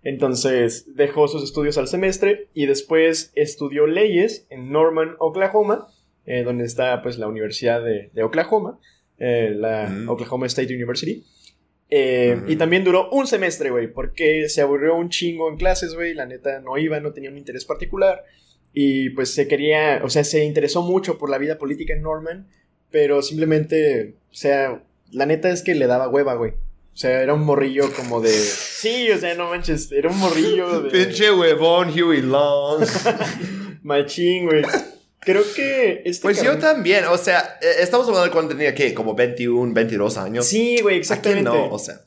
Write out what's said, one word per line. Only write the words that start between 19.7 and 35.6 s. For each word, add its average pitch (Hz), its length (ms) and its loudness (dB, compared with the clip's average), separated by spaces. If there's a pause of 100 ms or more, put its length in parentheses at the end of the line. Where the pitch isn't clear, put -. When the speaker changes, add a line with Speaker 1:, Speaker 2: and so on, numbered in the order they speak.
Speaker 1:
o 143 60 -4
sea, 147 140 2
se 151 200 0
interesó 151 380 0
mucho 180 380 -2
por 143 100 -6
la 135 80 -2
vida 151 220 -4
política 147 340 -6
en 151 80 -2
Norman, 160 460 -8 (420)
pero 143 320 2
simplemente, 151 960 0 (160)
o - 40 -20
sea, 135 480 -2 (280)
la 135 160 -2
neta 160 240 0
es 180 100 -4
que 180 140 0
le 135 120 2
daba 123 220 2
hueva, 139 240 2
güey. 117 180 -4 (420)
O - 40 -20
sea, 131 240 0
era 135 140 2
un 151 80 0
morrillo 139 500 2
como 120 280 -4
de, 113 100 4
sí, 214 800 0
o 190 60 2
sea, 175 180 -2
no 175 140 -4
manches, 170 420 -4
era 143 180 2
un 190 80 -2
morrillo 175 640 2
de 139 100 -4
Speaker 2:
Pinche 190 400 4
huevón, 170 580 4
Huey 160 320 4
Long. 143 600 2
Speaker 1:
<laughs> - 1000 -4
Machín, 175 600 0
güey. 156 180 4 (560)
Creo 196 240 2 (120)
que 269 500 0